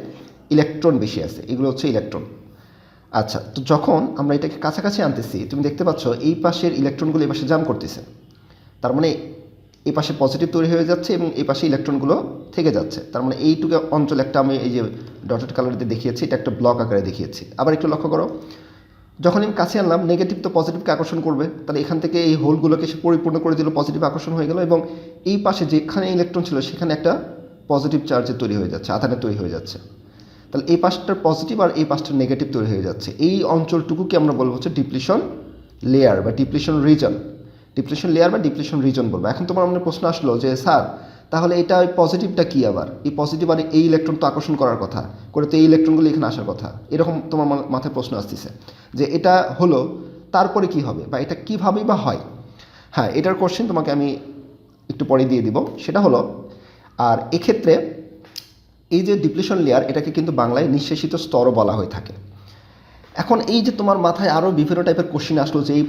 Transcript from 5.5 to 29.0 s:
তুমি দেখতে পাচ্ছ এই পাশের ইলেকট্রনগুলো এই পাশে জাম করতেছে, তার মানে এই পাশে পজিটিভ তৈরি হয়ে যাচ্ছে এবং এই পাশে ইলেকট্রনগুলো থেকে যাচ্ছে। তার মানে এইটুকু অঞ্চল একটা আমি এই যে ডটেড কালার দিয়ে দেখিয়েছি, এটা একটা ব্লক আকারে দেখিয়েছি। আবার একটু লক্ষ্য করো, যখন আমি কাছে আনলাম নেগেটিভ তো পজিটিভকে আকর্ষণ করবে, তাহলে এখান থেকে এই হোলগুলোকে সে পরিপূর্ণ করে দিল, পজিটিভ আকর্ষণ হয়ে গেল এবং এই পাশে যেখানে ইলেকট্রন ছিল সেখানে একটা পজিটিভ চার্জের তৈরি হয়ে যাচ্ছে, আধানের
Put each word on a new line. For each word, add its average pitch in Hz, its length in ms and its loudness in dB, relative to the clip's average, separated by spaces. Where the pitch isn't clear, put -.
তুমি 143 120 -4
দেখতে 143 220 -2
পাচ্ছ 165 220 0
এই 127 280 0
পাশের 170 380 0
ইলেকট্রনগুলো 147 520 0
এই 139 40 0
পাশে - 180 -4
জাম 160 180 0
করতেছে, - 360 -6
তার 123 100 -2
মানে 160 160 2
এই 147 80 -2
পাশে 151 260 -2
পজিটিভ 135 340 0
তৈরি 165 160 2
হয়ে 165 160 2
যাচ্ছে 175 300 0
এবং 170 220 -2
এই 143 60 -2
পাশে 139 240 -2
ইলেকট্রনগুলো 139 840 0
থেকে 156 180 2
যাচ্ছে। - 300 -4
তার - 220 -8
মানে 131 140 -2
এইটুকু 160 380 2
অঞ্চল 147 300 2
একটা 135 200 2
আমি 135 160 2
এই 123 140 -2
যে 120 120 0
ডটেড 120 260 -4
কালার 123 260 -2
দিয়ে 120 120 -4
দেখিয়েছি, 117 340 -4
এটা 131 120 -2
একটা - 140 -4
ব্লক 120 300 2
আকারে 107 220 0
দেখিয়েছি। 90 420 -8
আবার 156 160 2
একটু 156 140 -2
লক্ষ্য 151 200 -2
করো, 156 300 -2
যখন 175 220 2
আমি 214 140 -2
কাছে 175 240 0
আনলাম 175 260 2
নেগেটিভ 175 360 0
তো - 120 -4
পজিটিভকে 170 380 0
আকর্ষণ 160 280 -2
করবে, 151 260 0
তাহলে 147 140 -2
এখান 156 200 -2
থেকে 170 240 0
এই 160 100 4
হোলগুলোকে 156 520 2
সে - 160 -8
পরিপূর্ণ 165 360 2
করে 165 160 0
দিল, 156 200 0
পজিটিভ 147 280 -2
আকর্ষণ 160 300 -2
হয়ে 165 140 0
গেল 165 120 -2
এবং 170 280 2
এই 196 120 2
পাশে 202 300 0
যেখানে 156 440 0
ইলেকট্রন 175 320 0
ছিল 151 180 -2
সেখানে 160 340 -2
একটা 170 280 0
পজিটিভ 143 380 0
চার্জের 123 320 0
তৈরি 104 180 -2
হয়ে 95 120 -2
যাচ্ছে, - 240 -6
আধানের 117 260 0